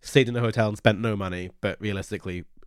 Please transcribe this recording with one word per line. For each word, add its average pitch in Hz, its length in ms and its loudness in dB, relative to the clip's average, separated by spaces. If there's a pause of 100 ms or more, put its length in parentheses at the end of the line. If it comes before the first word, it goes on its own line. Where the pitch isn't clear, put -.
stayed 135 260 4
in 120 80 -4
a 120 40 0
hotel 113 300 2
and 104 80 -4
spent 107 220 4
no 110 160 0
money, 90 360 -4 (100)
but 101 180 -4
realistically, 95 640 -6 (220)